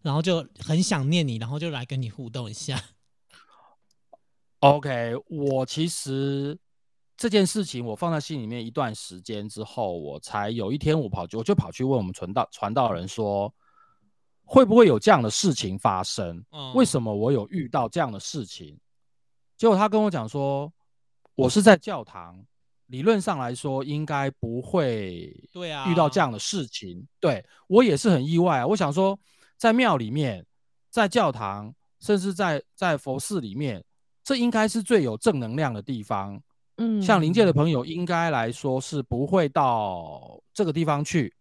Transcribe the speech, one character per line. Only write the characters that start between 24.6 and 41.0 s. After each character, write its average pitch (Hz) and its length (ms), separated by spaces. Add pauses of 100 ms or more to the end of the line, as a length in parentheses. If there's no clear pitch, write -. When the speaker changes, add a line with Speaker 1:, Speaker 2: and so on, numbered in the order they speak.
Speaker 2:
会 107 720 (200)
Speaker 1:
对 180 180
啊。 147 180
Speaker 2:
遇 170 60
到 160 140
这 190 120
样 135 120
的 107 60
事 165 280
情。 90 400 (140)
对， 127 240 (240)
我 226 160
也 175 120
是 214 140
很 139 160
意 165 120
外 165 200
啊， 123 80
我 196 80
想 160 180
说 190 240 (400)
在 226 160
庙 233 240
里 110 140
面， 123 340 (460)
在 220 160
教 185 240
堂， 107 420 (280)
甚 208 180
至 190 160
在， 170 260 (140)
在 170 220
佛 131 240
寺 196 200
里 104 140
面， 117 300 (400)
这 269 100
应 240 160
该 220 160
是 214 160
最 185 220
有 110 120
正 160 220
能 117 160
量 143 180
的 104 80
地 117 220
方。 101 400 (360)
Speaker 3:
嗯。 220 220
Speaker 2:
像 190 220
灵 160 100
界 214 120
的 175 80
朋 147 180
友 127 140
应 165 200
该 170 260
来 117 200
说 131 300
是 143 200
不 123 240
会 170 240
到 104 920 (100)
这 208 120
个 156 80
地 165 120
方 147 200